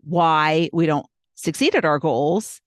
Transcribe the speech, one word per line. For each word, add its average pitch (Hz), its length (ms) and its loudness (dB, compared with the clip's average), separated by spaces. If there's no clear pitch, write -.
why 160 720 2
we 165 120 2
don't 147 220 -2
succeed - 380 -2
at 311 120 0
our 151 120 2
goals. 151 680 -2